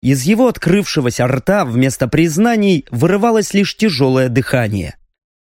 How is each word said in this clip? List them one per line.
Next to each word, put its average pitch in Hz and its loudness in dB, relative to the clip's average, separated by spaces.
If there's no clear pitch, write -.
Из 131 0
его 220 2
открывшегося 160 -2
рта 175 0
вместо 127 0
признаний 180 0
вырывалось 196 0
лишь 196 0
тяжёлое 131 0
дыхание. 117 -2